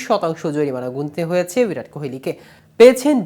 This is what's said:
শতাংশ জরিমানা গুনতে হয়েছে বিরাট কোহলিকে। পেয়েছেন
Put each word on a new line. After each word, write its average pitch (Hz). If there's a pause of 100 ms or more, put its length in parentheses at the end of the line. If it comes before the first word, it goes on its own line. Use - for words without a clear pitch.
শতাংশ 170 (160)
জরিমানা 127
গুনতে 147 (100)
হয়েছে 180
বিরাট 139
কোহলিকে। 143 (480)
পেয়েছেন 254 (120)